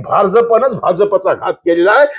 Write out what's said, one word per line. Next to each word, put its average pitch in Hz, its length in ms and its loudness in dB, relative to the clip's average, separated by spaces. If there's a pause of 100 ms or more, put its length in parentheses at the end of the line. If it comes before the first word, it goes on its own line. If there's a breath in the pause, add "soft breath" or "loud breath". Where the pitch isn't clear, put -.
भाजपनंच 226 760 0
भाजपचा 185 580 0
घात 170 200 -6
केलेला 175 380 0
आहे, 254 140 4 (120)